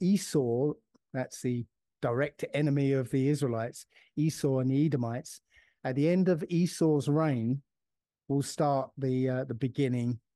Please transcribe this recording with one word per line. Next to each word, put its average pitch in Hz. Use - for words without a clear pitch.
Esau, 147
that's 127
the 123
direct 135
enemy 139
of 131
the 135
Israelites, 120
Esau 147
and 127
the 143
Edomites, 123
at 131
the 147
end 180
of 170
Esau's 160
reign 139
will 139
start 139
the, 131
uh, 127
the 127
beginning 123